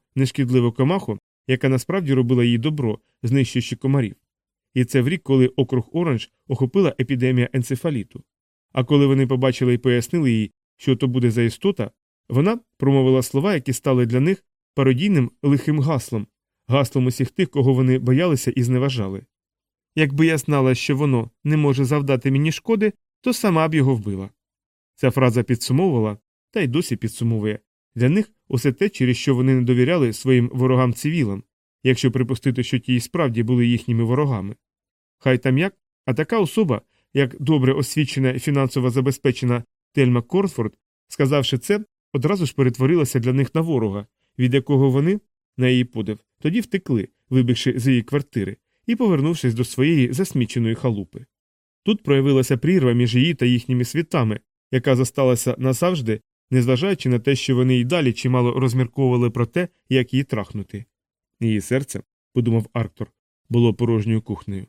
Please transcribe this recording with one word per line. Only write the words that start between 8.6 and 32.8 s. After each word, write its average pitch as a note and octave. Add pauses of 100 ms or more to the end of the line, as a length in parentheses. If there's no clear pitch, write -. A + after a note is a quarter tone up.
А B2
коли C#3+
вони C3+
побачили B2+
і A#2+
пояснили B2+
їй, A2 (240)
що C3
то C3+
буде B2
за A#2
істота, A#2 (380)
вона F#3+ (160)
промовила C3
слова, D#3
які C3+
стали B2
для A#2+
них F3+ (300)
пародійним C3+ (120)
лихим D3
гаслом, B2 (400)
гаслом C3
усіх B2+
тих, F#3
кого C3+
вони B2+
боялися C3+
і B2+
зневажали. B2 (760)
«Якби D#3
я D#3+
знала, C3+
що C3+
воно C3 (140)
не D3+
може C#3
завдати C#3
мені D3
шкоди, G#3+ (280)
то B3+
сама E3
б D#3
його C3+
вбила». G2+ (640)
Ця C3
фраза B2
підсумовувала, B2 (320)
та -
й D#3+
досі B2+
підсумовує, A2 (360)
для A#2
них G#3 (160)
усе C3+
те, G3
через B2
що C3+
вони C3
не B2+
довіряли B2
своїм B2
ворогам-цивілам, B2+ (420)
якщо C3
припустити, B2+
що B2
ті B2+